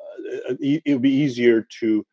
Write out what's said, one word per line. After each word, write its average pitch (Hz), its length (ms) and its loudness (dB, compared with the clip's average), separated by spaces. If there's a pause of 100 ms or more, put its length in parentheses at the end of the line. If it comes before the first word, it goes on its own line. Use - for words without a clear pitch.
(600)
it, 147 260 -2
it'll 143 140 0
be 135 120 2
easier 120 560 2 (120)
to, 110 340 0